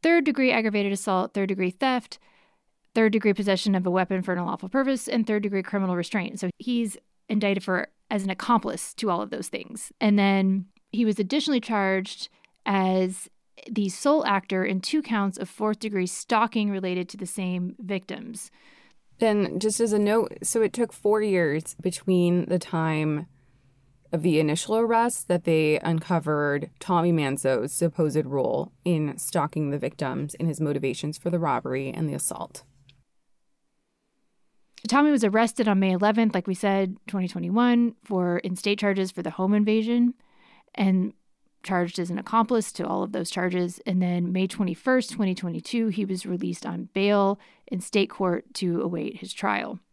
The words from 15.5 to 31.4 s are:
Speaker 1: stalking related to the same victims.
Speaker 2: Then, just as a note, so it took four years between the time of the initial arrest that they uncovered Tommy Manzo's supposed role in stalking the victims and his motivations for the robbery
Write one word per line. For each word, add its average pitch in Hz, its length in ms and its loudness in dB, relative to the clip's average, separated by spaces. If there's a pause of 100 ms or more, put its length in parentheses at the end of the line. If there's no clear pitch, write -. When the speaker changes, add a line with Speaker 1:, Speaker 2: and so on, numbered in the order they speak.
Speaker 1:
stalking 220 640 0
related 180 400 -4
to 214 60 -16
the 202 80 -10
same 180 540 -6
victims. 196 720 -10 (680)
Speaker 2:
Then, 208 400 2
just 214 220 -2
as 220 140 2
a 208 40 4
note, 208 440 2
so 226 180 0
it 214 140 2
took 240 180 -2
four 214 300 2
years 165 580 0
between 180 720 2
the 180 80 2
time 156 680 -2 (840)
of 160 80 -2
the 156 180 4
initial 156 380 0
arrest 226 520 2
that 175 160 0
they 156 340 4
uncovered 151 920 0 (120)
Tommy 175 320 2
Manzo's 135 600 0
supposed 156 540 0
role 131 460 -2 (120)
in 151 320 0
stalking 151 540 -2
the 143 80 -2
victims 139 560 -4
and - 120 -4
his 156 140 -2
motivations 143 560 -2
for - 140 -6
the 175 80 0
robbery 135 500 -2